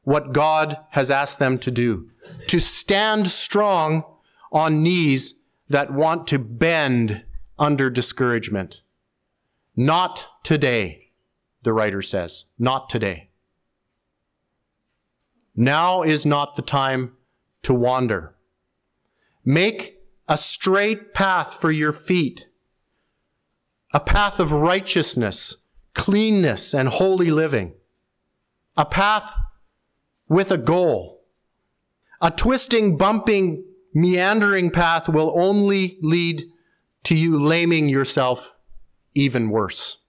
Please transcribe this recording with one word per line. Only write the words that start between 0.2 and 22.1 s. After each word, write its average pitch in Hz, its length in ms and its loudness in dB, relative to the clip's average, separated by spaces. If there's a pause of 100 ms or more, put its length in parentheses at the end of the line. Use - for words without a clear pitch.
God 151 440 0 (120)
has 135 220 0
asked 139 260 0
them 131 220 0
to - 100 -6
do, 117 400 -2 (380)
to 175 120 2
stand 214 680 0
strong 170 760 0 (480)
on 156 300 2
knees 160 540 0 (340)
that 139 240 0
want 160 340 0
to 143 120 0
bend 120 840 -2 (360)
under 143 320 0
discouragement. 117 920 -4 (920)
"Not 165 520 0 (160)
today," 123 680 -2 (500)
the 117 100 -2
writer 104 300 0
says, 90 440 -6 (120)
"not 127 320 -2
today." 98 400 -6 (2250)
Now 160 460 2
is 156 240 0
not 143 300 0
the - 80 -10
time 131 520 -2 (460)
to 131 140 0
wander. 120 600 -2 (1120)
Make 185 540 -2 (280)
a 151 80 2
straight 208 800 0
path 185 400 -2
for 160 180 -2
your 151 220 -2
feet, 165 540 -4 (1500)